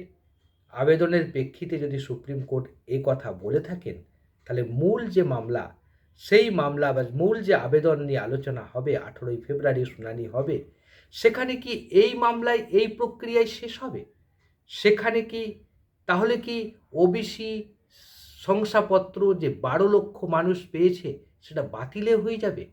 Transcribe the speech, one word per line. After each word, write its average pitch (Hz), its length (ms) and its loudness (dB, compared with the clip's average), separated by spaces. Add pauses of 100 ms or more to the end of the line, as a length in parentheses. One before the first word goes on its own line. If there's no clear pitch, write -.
(720)
আবেদনের 160 580 4
প্রেক্ষিতে 139 480 -6
যদি 139 200 -4
সুপ্রিম 131 420 -8 (100)
কোর্ট 131 140 -2 (220)
এ 127 180 -2
কথা 131 280 0
বলে 104 280 -2
থাকেন, 175 360 -10 (480)
তাহলে 123 180 -4
মূল 156 460 0
যে 180 140 4
মামলা, 120 420 -2 (580)
সেই 226 280 6
মামলা 143 420 2
বা 127 100 2 (120)
মূল 190 280 2
যে 185 120 4
আবেদন 151 440 2 (100)
নিয়ে 123 180 -2
আলোচনা 123 360 -6 (100)
হবে, 135 240 -2
আঠারোই 120 480 -8
ফেব্রুয়ারি 139 400 0
শুনানি 113 420 -10
হবে, 131 300 -4 (580)
সেখানে 247 420 2
কি 240 160 -10 (300)
এই 247 120 4
মামলায় 233 560 0
এই 214 180 4
প্রক্রিয়ায় 233 680 -2
শেষ 233 140 -12 (100)
হবে? - 200 -10 (680)
সেখানে 214 520 2
কি, 226 200 -8 (680)
তাহলে 214 280 2
কি 233 200 -6 (360)
ওবিসি 208 600 0 (880)
শংসাপত্র 202 800 2 (140)
যে 160 140 -2 (120)
বারো 156 280 2
লক্ষ - 360 2
মানুষ 170 340 0 (120)
পেয়েছে 175 380 2 (340)
সেটা 156 200 -6
বাতিলে 131 520 -4
হয়ে 220 300 -2
যাবে? 185 280 -4